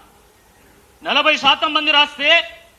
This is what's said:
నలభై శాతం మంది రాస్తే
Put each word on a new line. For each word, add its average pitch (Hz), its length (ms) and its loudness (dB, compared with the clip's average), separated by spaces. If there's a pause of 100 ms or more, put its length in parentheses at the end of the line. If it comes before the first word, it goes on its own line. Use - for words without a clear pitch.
(1040)
నలభై 285 340 0
శాతం 302 380 0
మంది 302 180 -2
రాస్తే 294 680 0 (180)